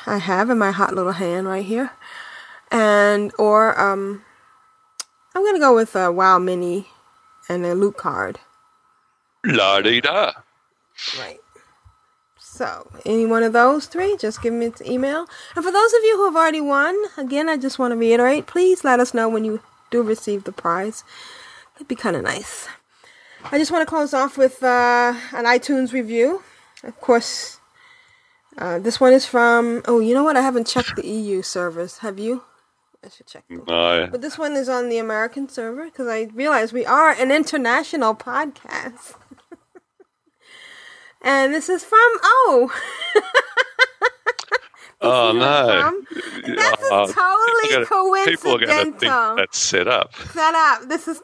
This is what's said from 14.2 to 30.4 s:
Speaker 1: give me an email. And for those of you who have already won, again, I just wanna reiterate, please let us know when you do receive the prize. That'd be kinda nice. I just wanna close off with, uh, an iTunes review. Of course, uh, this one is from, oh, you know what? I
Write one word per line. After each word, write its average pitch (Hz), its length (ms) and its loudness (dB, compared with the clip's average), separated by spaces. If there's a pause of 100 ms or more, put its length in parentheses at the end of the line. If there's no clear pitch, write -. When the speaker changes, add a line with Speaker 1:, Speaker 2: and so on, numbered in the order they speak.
Speaker 1:
give 233 120 -4
me 233 140 -4
an 233 60 -8 (120)
email. 277 420 -4 (280)
And 320 80 -6
for 359 80 -4
those 415 220 4
of 466 100 4
you 440 140 4
who 392 80 2
have 339 100 0
already 320 260 2
won, 285 340 0 (220)
again, 285 300 -2
I 320 80 0
just 262 240 -6
wanna 240 160 0
reiterate, 240 520 2
please 370 360 2
let 254 160 4
us 247 140 0
know 226 160 0
when 220 160 -4
you 220 160 -6 (280)
do 240 140 0
receive 214 420 -4
the - 80 -12
prize. 190 500 -6 (680)
That'd - 140 -20
be 254 80 -6
kinda 170 260 -4
nice. 131 460 -8 (840)
I 285 60 0
just 302 140 0
wanna 320 140 0
close 302 280 -4
off 269 240 -2
with, 262 260 2
uh, 240 500 4 (200)
an 240 120 -4
iTunes 247 460 0
review. 247 520 0 (400)
Of - 180 -16
course, - 580 -2 (1000)
uh, 175 220 -4
this 226 220 -4
one 254 100 8
is 262 140 6
from, 233 600 2
oh, 240 120 4
you 226 140 2
know 277 100 2
what? 302 140 2
I 247 40 2